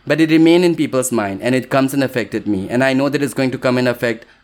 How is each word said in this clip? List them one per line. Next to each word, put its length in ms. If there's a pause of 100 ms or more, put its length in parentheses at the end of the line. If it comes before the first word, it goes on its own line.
but 140
it 100
remained 340
in 120
people's 360
mind, 280
and 140
it 160
comes 240
and 80
affected 440
me. 220
And 160
I 80
know 160
that 140
it's 120
going 180
to 60
come 200
and 100
affect 380 (180)